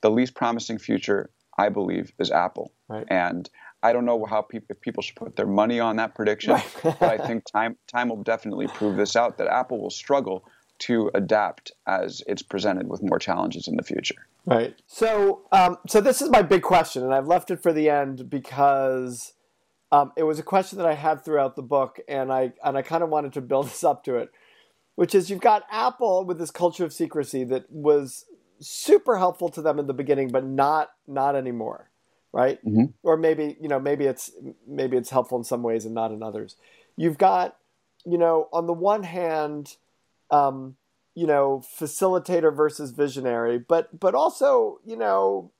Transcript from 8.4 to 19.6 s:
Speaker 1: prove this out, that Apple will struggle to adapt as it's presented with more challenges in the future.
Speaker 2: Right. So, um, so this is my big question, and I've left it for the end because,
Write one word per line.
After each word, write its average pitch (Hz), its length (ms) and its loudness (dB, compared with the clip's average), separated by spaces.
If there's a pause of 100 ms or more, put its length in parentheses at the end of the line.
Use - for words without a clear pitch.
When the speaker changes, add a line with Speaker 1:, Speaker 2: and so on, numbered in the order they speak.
Speaker 1:
prove 104 300 -2
this 101 180 0
out, 117 220 2
that 104 100 -2
Apple 123 320 -2
will 98 120 -8
struggle 113 520 -2 (360)
to 113 340 0
adapt 101 580 -2 (140)
as 95 420 -4
it's 101 140 -4
presented 95 480 -4
with - 140 -8
more 87 160 0
challenges 87 480 -4
in - 100 -4
the - 60 -4
future. - 440 -8 (180)
Speaker 2:
Right. 120 300 0 (120)
So, 208 640 0
um, 180 260 4 (100)
so 214 140 4
this 254 200 4
is 294 80 -2
my 233 120 8
big 185 220 4
question, 165 400 2
and 131 100 0
I've 135 140 2
left 170 240 2
it 170 100 -6
for 175 100 2
the 151 180 4
end 135 400 -2
because, 131 1040 0 (580)